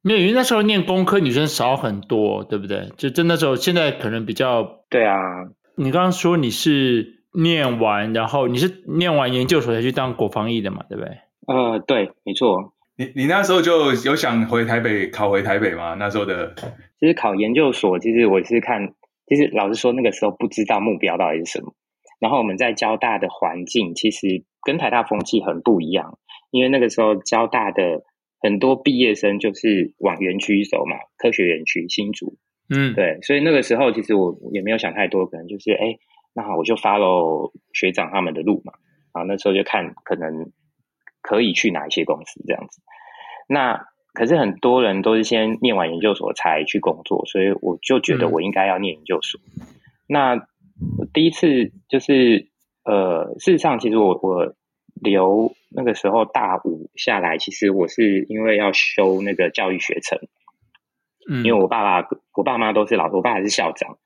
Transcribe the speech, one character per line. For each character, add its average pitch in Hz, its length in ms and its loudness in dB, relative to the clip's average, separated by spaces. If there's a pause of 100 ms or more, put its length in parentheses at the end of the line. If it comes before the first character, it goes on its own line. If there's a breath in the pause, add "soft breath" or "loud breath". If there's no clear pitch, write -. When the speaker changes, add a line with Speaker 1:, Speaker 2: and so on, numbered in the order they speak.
Speaker 1:
没 196 100 2
有， 208 60 4
因 180 80 4
为 220 60 2
那 254 80 4
时 247 140 0
候 214 80 2
念 208 200 2
工 185 220 0
科 196 140 2
女 147 100 2
生 139 160 2
少 131 300 0
很 104 260 -4
多， 104 420 0
对 107 140 -6
不 98 80 -8
对？ 98 320 -6
就 139 140 -4
真 170 160 0
的 170 100 2
时 160 80 0
候， 135 100 2
现 175 200 0
在 156 160 2
可 - 180 -6
能 113 160 -4
比 107 80 -6
较。 123 560 -2
Speaker 2:
对 117 160 2
啊。 98 140 2 (560)
Speaker 1:
你 135 160 -2
刚 175 100 2
刚 185 100 2
说 175 260 2
你 131 120 0
是 131 760 0 (100)
念 156 460 0
完， 107 320 0
然 113 160 0
后 135 200 0
你 123 100 -2
是 180 300 -2
念 165 280 0
完 127 160 2
研 127 160 0
究 151 140 4
所 117 120 -2
才 113 80 0
去 127 100 0
当 131 240 -4
国 107 120 -2
防 110 220 -4
役 117 100 -2
的 98 120 -4
嘛， - 180 -12
对 - 80 -10
不 - 60 -8
对？ - 140 -12 (300)
Speaker 2:
呃， 123 320 0
对， 113 320 -2 (120)
没 101 100 -8
错。 98 400 0 (240)
Speaker 3:
你， 131 180 -8
你 135 120 -2
那 190 160 2
时 185 100 2
候 180 80 4
就 160 320 4 (100)
有 139 120 2
想 117 320 0
回 117 180 0
台 117 140 0
北， 107 280 -2
考 104 220 -2
回 98 140 2
台 98 160 0
北 95 160 0
吗？ 85 240 -8
那 101 100 -4
时 101 80 -4
候 101 80 -2
的。 87 300 -6 (440 loud breath)
Speaker 2:
其 156 60 2
实 160 80 6
考 104 220 -2
研 107 180 0
究 143 180 2
所， 92 280 0
其 113 120 -2
实 117 140 4
我 95 180 4
是 117 160 0
看， 107 360 -4 (320)
其 143 80 4
实 143 180 2
老 104 140 0
实 110 80 -2
说， 120 180 0
那 131 80 -2
个 113 100 2
时 - 140 -4
候 101 60 0
不 117 160 -4
知 110 180 -2
道 104 140 0
目 104 180 0
标 87 180 -2
到 87 160 0
底 82 140 -4
是 - 0 -
什 - 160 -8
么。 - 140 -16 (440 soft breath)
然 113 120 -2
后 139 80 2
我 113 40 0
们 95 140 -4
在 117 160 0
交 110 240 -2
大 110 220 0
的 92 100 -2
环 87 360 -4
境， 87 280 -2
其 110 160 -2
实 95 340 -4 (200)
跟 143 160 -2
台 120 100 -2
大 117 140 0
风 107 200 -4
气 - 180 -2
很 85 200 -4
不 107 180 2
一 80 120 -6
样， 82 260 -4 (320 loud breath)
因 127 140 0
为 127 60 2
那 135 100 2
个 120 100 2
时 117 120 -2
候 107 140 4
交 113 300 0
大 110 260 -2
的 87 300 -2 (400)
很 101 180 0
多 131 160 4
毕 131 220 0
业 117 180 4
生 101 240 0
就 101 140 -2
是 101 460 0
往 92 200 -2
园 95 200 -2
区 101 260 2
走 78 200 -2
嘛， 76 120 -8 (200)
科 117 140 2
学 95 140 0
园 80 200 0
区、 85 220 -4
新 104 240 -6
竹。 - 260 -10 (360)
Speaker 1:
嗯。 135 220 0
Speaker 2:
对， 87 260 0
所 143 140 0
以 143 40 2
那 160 120 2
个 139 100 4
时 117 140 0
候 123 160 2
其 110 120 -4
实 110 120 0
我 90 200 2 (160)
也 98 100 -4
没 104 100 -4
有 92 60 0
想 87 160 -6
太 95 140 -2
多， 92 180 0
可 85 120 -14
能 82 100 -16
就 101 120 -12
是， 110 120 -2
哎， 110 260 0 (360 soft breath)
那 113 100 -8
好， 98 140 -4
我 82 60 -2
就 110 120 0
follow 90 760 0 (220)
学 92 180 -2
长 85 200 -4
他 95 100 -2
们 82 120 -4
的 80 80 -6
路 101 240 0
嘛。 - 80 -18 (400)
然 85 100 -6
后 90 40 -6
那 98 100 -4
时 104 100 -2
候 95 60 2
就 95 100 2
看 87 300 -4 (100)
可 95 120 -4
能 80 360 -8 (680)
可 107 200 0
以 107 120 0
去 107 180 0
哪 76 140 -6
一 78 40 -12
些 82 140 -2
公 78 220 -4
司 - 200 -20
这 - 80 -4
样 - 160 -8
子。 - 120 -20 (640 loud breath)
那 135 380 -2 (280)
可 117 120 -2
是 160 120 4
很 101 200 2
多 123 260 4
人 95 180 0
都 110 140 4
是 113 80 2
先 110 380 0
念 120 140 2
完 82 160 0
研 85 100 -4
究 104 120 4
所 - 200 -4
才 78 300 0
去 - 160 -2
工 80 260 -2
作， - 200 -2
所 95 180 0
以 98 80 2 (100)
我 87 200 -4
就 131 180 2
觉 - 180 0
得 90 100 2
我 82 140 0
应 98 100 -4
该 98 140 2
要 92 140 0
念 92 160 -4
研 78 100 -20
究 87 160 -2
所。 - 180 -10 (180)
Speaker 1:
嗯。 - 100 -16 (400 loud breath)
Speaker 2:
那 135 280 2 (600)
我 - 160 -4
第 156 120 4
一 165 40 6
次 135 420 2 (160)
就 135 120 0
是， 123 480 4 (360)
呃， 92 560 0
事 190 120 2
实 165 60 6
上 139 220 0
其 120 100 -2
实 110 80 2
我， 98 240 4
我 90 340 0 (460)
留 98 520 4 (160)
那 135 140 -6
个 117 100 0
时 - 160 -2
候 110 160 2
大 101 380 -2
五 80 320 -6
下 107 240 -2
来， 82 180 0
其 98 140 -6
实 98 200 0
我 92 160 0
是 101 400 2
因 110 140 -6
为 110 160 2
要 101 160 2
修 95 480 2
那 101 120 -4
个 87 160 0
教 95 220 -2
育 90 80 -4
学 - 220 -4
程。 - 180 -6 (1080)
Speaker 1:
嗯。 123 160 -2
Speaker 2:
因 117 80 4
为 101 80 4
我 92 60 6
爸 101 340 4
爸、 - 80 -8 (240)
我 101 100 -2
爸 127 140 0
妈 110 160 0
都 104 120 4
是 113 100 2
老-， 80 200 2
我 92 60 2
爸 117 140 0
爸 110 40 0
是 101 100 -2
校 87 220 0
长 - 340 -8